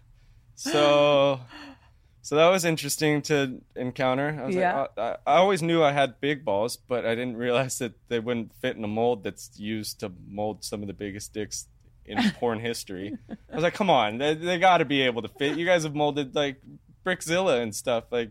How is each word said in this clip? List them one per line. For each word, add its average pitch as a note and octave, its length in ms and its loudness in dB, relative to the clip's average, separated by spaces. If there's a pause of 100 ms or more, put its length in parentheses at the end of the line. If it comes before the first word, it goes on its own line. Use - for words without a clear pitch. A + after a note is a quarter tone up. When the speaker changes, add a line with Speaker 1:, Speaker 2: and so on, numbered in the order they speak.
(540)
Speaker 1:
So D3 880 4 (840)
so C#3+ 120 -2
that E3 120 8
was F#3 160 4
interesting D3+ 580 0
to C#3 380 0 (140)
encounter. C3 640 -2
I B2 60 -8
was F#3+ 80 -2
Speaker 2:
Yeah. F3+ 280 0
Speaker 1:
like, - 140 -6
"Oh," G2+ 60 -6 (240)
I, C3+ 80 4
I - 40 8
always F#3+ 220 4
knew E3 220 2
I C#3+ 100 6
had C#3 280 0
big C#3+ 240 -2
balls, G#2+ 320 0
but A#2 280 -6
I A2+ 120 0
didn't B2 200 -6
realize B2 420 0
that A#2 160 -6 (140)
they A#2+ 120 -2
wouldn't A#2 340 -4
fit - 220 -4
in A2 80 -8
a G#2 40 -4
mold A2+ 360 0
that's - 340 -12
used G#2+ 420 -8
to G2+ 120 -8 (160)
mold G2+ 360 -8
some G#2 180 -8
of G#2 40 -8
the G2 80 -10
biggest G2+ 400 -12
dicks - 320 -8 (380)
in - 140 -8
Speaker 2:
<laughs> A3 200 0
Speaker 1:
porn A2+ 220 -2
history. A2+ 580 -8 (320)
I - 40 -12
was A#3+ 100 -2
like, F3 100 0
"Come G3 160 0
on, A2+ 280 4
they, D3 180 2
they F3 220 -2
gotta F3 260 6
be C#3 180 2
able A#2+ 200 0
to G#2+ 60 -8
fit. C#3+ 300 -4
You E3+ 80 -2
guys F3+ 160 4
have D3+ 140 -6
molded, C#3+ 400 -2
like, C#3 260 -2 (420)
Brickzilla F3 560 0
and A2 140 -4
stuff. A#2 380 -2
Like, A#2 180 -2